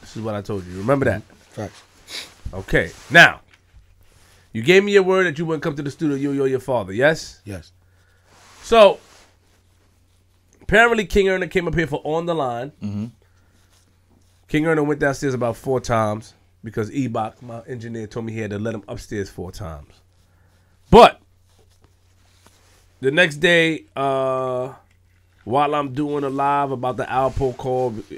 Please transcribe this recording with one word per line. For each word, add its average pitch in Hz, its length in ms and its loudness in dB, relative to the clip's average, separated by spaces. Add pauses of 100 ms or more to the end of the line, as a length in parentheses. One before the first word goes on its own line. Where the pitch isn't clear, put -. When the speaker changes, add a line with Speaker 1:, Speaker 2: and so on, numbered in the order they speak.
Speaker 1:
This - 160 -20
is 113 60 -10
what 110 120 -6
I 104 80 -6
told 95 240 -8
you. 90 120 -14
Remember 131 280 0
that? 110 160 -2 (300)
Speaker 2:
Facts. 104 280 -12 (720)
Speaker 1:
Okay. 95 380 -4 (200)
Now, 135 300 6 (1120)
you 113 100 -6
gave 180 200 6
me 202 100 -2
your 196 120 6
word 185 220 2
that 151 120 -4
you 170 80 -4
wouldn't 160 160 -4
come 156 140 -4
to 151 60 -8
the 143 80 -6
studio, 143 260 -2
you 139 260 -2
or 135 60 2
your 131 120 0
father, 107 320 -4
yes? 143 520 0
Speaker 2:
Yes. 95 260 -14 (920)
Speaker 1:
So, 208 360 6 (1600)
apparently 220 440 4
King 196 220 2
Erna 185 180 -2
came 175 220 -2
up 156 60 -4
here 160 120 0
for 143 180 -6
On 165 220 -4
the 170 80 -2
Line. 131 380 -4 (100)
Speaker 3:
Mm-hmm. 104 240 -6 (1400)
Speaker 1:
King 156 180 0
Erna 160 160 2
went 147 180 -2
downstairs 139 340 -2
about 117 220 -4
four 131 240 -2
times 110 540 -2 (300)
because 110 260 -6
Ebok, 117 520 -6
my 117 240 -16
engineer, 113 400 -12
told 113 200 -10
me 113 60 -8
he 113 80 -8
had 107 100 -8
to 104 80 -8
let 110 160 -6
him 104 140 -12
upstairs 104 400 -10
four 90 240 -14
times. 76 400 -16 (960)
But 220 300 10 (1800)
the 131 100 2
next 156 260 2
day, 165 480 2 (120)
uh, 131 760 -2 (720)
while 143 300 0
I'm 139 180 -2
doing 147 320 -4
a 135 60 -4
live 139 400 -2
about 127 260 -4
the 127 80 -6
Alpo 131 520 -2
call 127 380 -4 (240)